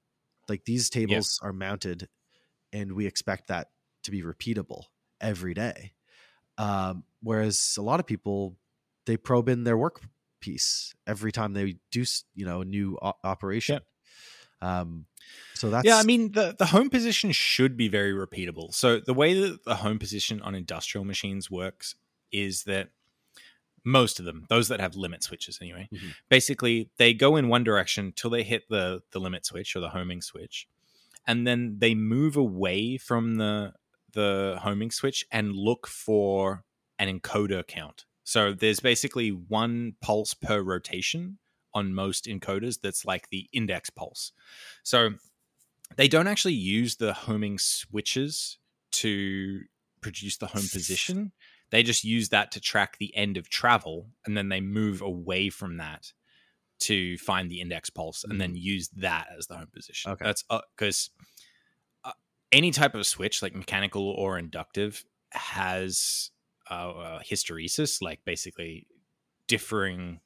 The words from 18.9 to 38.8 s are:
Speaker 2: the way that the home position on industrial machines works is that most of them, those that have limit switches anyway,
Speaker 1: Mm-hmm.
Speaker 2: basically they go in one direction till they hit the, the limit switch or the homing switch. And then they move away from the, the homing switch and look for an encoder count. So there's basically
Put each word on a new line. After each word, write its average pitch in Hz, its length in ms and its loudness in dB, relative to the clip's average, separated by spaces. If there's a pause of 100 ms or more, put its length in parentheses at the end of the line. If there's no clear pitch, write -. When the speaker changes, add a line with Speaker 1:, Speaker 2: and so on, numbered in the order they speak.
Speaker 2:
the 127 140 0
way 151 260 6
that 190 260 -2
the 113 120 0
home 107 220 -2
position 104 420 -4
on 98 140 -6
industrial 90 500 -6
machines 98 460 -6
works 92 440 -8 (360)
is 98 340 -2
that 98 260 -4 (920)
most 123 340 6
of 90 60 -8
them, 80 240 -10
those 117 200 6
that 117 100 0
have 90 160 -2
limit 90 280 -6
switches - 380 -10
anyway, 90 300 -12
Speaker 1:
Mm-hmm. 90 200 -12 (180)
Speaker 2:
basically 123 680 4
they 120 160 10
go 135 220 8
in 135 140 4
one 120 140 6
direction 101 520 2
till - 160 -4
they 117 120 2
hit 107 260 -2
the, 92 320 0 (100)
the - 80 -4
limit 90 260 -6
switch - 300 -8
or 92 60 -4
the 82 80 -6
homing 90 320 -6
switch. - 460 -14 (600)
And 120 200 2
then 120 320 0
they 113 160 6
move 127 420 2
away 101 600 2
from 117 400 0
the, 104 360 0 (400)
the 98 480 2
homing 101 300 0
switch - 400 -2
and 107 240 0
look 104 320 0
for 98 760 2 (360)
an 95 200 0
encoder 98 480 -2
count. - 380 -14 (180)
So 104 300 4
there's 107 260 4
basically 120 520 2